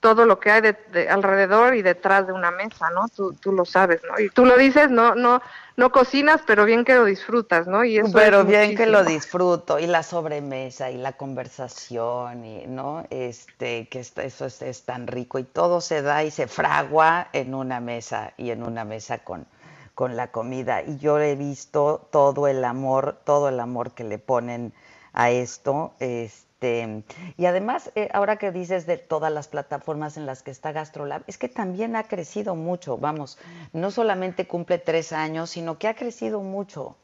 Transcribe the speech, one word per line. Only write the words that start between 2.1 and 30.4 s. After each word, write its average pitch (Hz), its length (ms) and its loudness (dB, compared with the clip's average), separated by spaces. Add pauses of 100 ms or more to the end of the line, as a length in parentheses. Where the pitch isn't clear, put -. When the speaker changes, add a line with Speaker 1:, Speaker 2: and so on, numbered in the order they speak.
Speaker 1:
de 185 60 -6
una 175 180 -2
mesa, 185 400 -6
¿no? 190 160 -2
Tú, 196 260 -6
tú 196 180 -6
lo 185 140 2
sabes, 175 380 2
¿no? - 200 -4
Y 202 60 -2
tú 247 160 6
lo 254 100 8
dices, 269 360 6
no, 233 240 4
no, 247 260 4 (360)
no 254 140 4
cocinas, 277 540 4
pero 208 180 6
bien 226 220 4
que 262 80 6
lo 247 120 8
disfrutas, 196 600 0
¿no? 196 180 0
Y 220 140 2
eso 214 160 2
Speaker 2:
Pero 202 280 8
Speaker 1:
es 190 40 6
Speaker 2:
bien 208 300 4
que 226 100 2
lo 214 140 6
Speaker 1:
muchísimo. 165 200 4
Speaker 2:
disfruto, 175 600 0
y 165 80 -2
la 170 160 2
sobremesa, 143 880 -8
y 127 60 -10
la 131 160 -8
conversación, 123 1300 -10
y, 110 220 -16
¿no? 135 420 -10
Este, 120 760 -10
que 127 140 -14
es-, - 180 -18
eso 135 260 -10
es, 127 160 -14
es 127 240 -12
tan 123 220 -10
rico, 123 320 -8
y 131 40 -8
todo 170 380 0
se 156 220 -4
da 147 200 0
y 156 60 -4
se 147 160 -4
fragua 156 880 2
en 131 220 -4
una 127 240 -6
mesa, 117 580 -8
y 120 140 -8
en 113 100 -8
una 117 240 -8
mesa 110 380 -10
con, 87 240 -14 (480)
con 127 200 -4
la 120 120 -6
comida. 120 560 -6
Y 143 160 -10
yo 147 200 2
he 147 160 0
visto 143 760 -4
todo 143 360 2
el 135 160 0
amor, 131 600 -4
todo 143 260 0
el 127 100 -4
amor 120 340 -8
que 120 100 -14
le 107 160 -8
ponen 120 520 -4 (420)
a 120 180 2
esto, 123 680 -4
este, 120 460 -8 (920)
y 175 80 -2
además, 202 480 -2
eh, 214 180 -4
ahora 202 260 0
que 202 140 -6
dices 175 360 -6
de 170 100 -2
todas 156 340 -4
las 151 160 -8
plataformas 147 680 -8
en 151 80 -12
las 131 160 -12